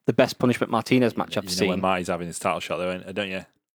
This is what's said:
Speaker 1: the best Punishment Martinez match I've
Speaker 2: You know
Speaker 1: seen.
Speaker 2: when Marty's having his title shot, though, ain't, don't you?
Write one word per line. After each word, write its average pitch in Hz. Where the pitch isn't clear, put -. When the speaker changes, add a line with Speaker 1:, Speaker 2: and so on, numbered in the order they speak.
Speaker 1:
the 127
best 127
Punishment 123
Martinez 117
match -
I've 101
Speaker 2:
You 95
know 90
Speaker 1:
seen. 98
Speaker 2:
when 92
Marty's 92
having 87
his 82
title 87
shot, 80
though, 90
ain't, 92
don't 101
you? 95